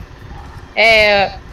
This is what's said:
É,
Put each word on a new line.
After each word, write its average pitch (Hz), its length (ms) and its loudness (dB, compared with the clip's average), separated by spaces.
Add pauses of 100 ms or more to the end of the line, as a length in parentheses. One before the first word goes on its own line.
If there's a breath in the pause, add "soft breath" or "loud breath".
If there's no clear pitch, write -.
(760)
É, 208 580 2 (200)